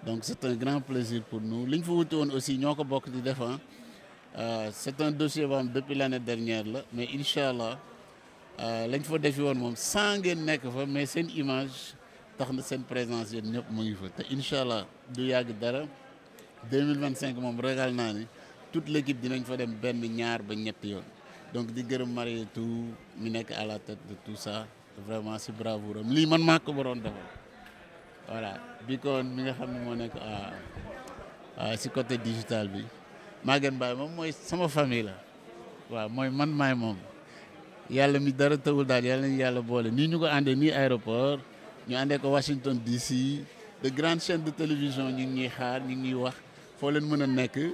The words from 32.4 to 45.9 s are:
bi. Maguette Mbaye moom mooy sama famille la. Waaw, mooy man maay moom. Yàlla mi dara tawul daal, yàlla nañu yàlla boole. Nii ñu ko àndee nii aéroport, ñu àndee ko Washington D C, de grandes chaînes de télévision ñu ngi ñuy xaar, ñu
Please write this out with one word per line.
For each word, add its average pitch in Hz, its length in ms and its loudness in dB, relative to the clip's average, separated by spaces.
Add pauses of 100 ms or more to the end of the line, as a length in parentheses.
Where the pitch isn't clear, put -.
bi. 98 160 -6 (600)
Maguette 139 300 4
Mbaye 123 220 0
moom 143 180 -6
mooy 165 180 -4
sama 175 360 0
famille 135 360 4
la. 101 100 -6 (760)
Waaw, 110 200 -4
mooy 131 200 0
man 143 220 2
maay 139 240 4
moom. 113 220 0 (920)
Yàlla 139 300 6
mi 143 120 2
dara 143 240 6
tawul 139 300 4
daal, 127 180 6
yàlla 131 240 2
nañu 135 140 2
yàlla 123 200 2
boole. 117 300 2
Nii 139 160 6
ñu 165 120 4
ko 165 60 2
àndee 143 300 6
nii 147 160 6
aéroport, 131 720 4 (480)
ñu 123 80 0
àndee 143 220 4
ko 139 120 2
Washington 139 540 2
D 120 120 4
C, 131 460 2 (400)
de 131 60 4
grandes 160 340 2
chaînes 165 220 2
de 156 60 0
télévision 143 580 0
ñu 131 160 0
ngi 131 160 -2
ñuy 127 80 0
xaar, 127 320 -2
ñu 131 160 -4